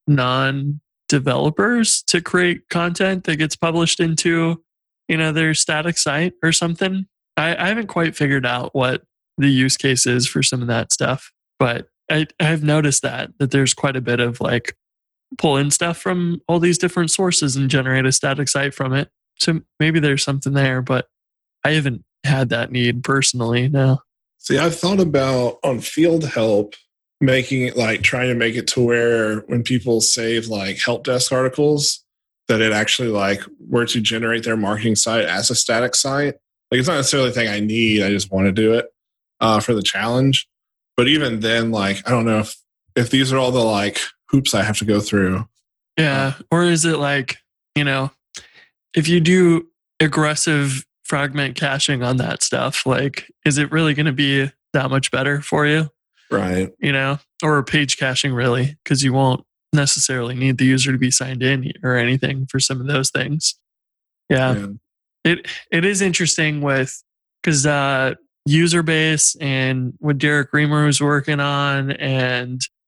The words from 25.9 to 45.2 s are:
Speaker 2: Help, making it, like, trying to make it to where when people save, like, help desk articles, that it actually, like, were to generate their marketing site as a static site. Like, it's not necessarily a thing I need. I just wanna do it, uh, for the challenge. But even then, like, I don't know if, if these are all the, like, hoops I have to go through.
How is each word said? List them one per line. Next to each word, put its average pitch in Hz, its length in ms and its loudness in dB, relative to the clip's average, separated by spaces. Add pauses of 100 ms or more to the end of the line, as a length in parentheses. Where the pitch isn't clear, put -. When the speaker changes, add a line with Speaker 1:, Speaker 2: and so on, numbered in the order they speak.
Speaker 2:
Help, 110 500 0 (460)
making 131 420 2
it, 123 140 -4
like, 110 260 -2
trying 127 260 0
to 123 60 0
make 117 200 0
it 117 140 -4
to - 140 -2
where 117 580 2
when 120 220 -4
people 117 380 0
save, 113 460 0
like, 98 320 -6
help - 260 -2
desk 127 280 -2
articles, 143 720 0 (440)
that 113 120 2
it 110 120 2
actually, 107 360 0
like, 101 340 -2 (160)
were 117 280 -2
to 120 140 -2
generate 113 440 -2
their 113 120 -2
marketing 107 380 0
site 110 300 0
as 92 260 -2
a 123 40 -2
static 120 400 0
site. 139 400 0 (360)
Like, 127 80 2
it's 127 100 0
not 170 80 0
necessarily 135 340 0
a - 20 -8
thing 117 160 -2
I 104 120 -4
need. 110 420 2
I 98 80 0
just 95 200 -2
wanna 95 220 0
do 110 220 2
it, 120 120 0 (540)
uh, 110 200 2
for 117 140 0
the 101 80 0
challenge. 123 640 0 (500)
But 123 120 2
even 139 320 0
then, 113 320 0
like, 98 340 -2
I - 40 -6
don't 117 160 2
know 110 140 2
if, - 160 -6 (380)
if 120 160 0
these 131 220 2
are 131 60 2
all 127 120 2
the, 123 140 2
like, 104 340 0 (300)
hoops 135 260 2
I 104 80 2
have 107 160 0
to 107 60 -4
go 104 160 2
through. 98 460 0 (520)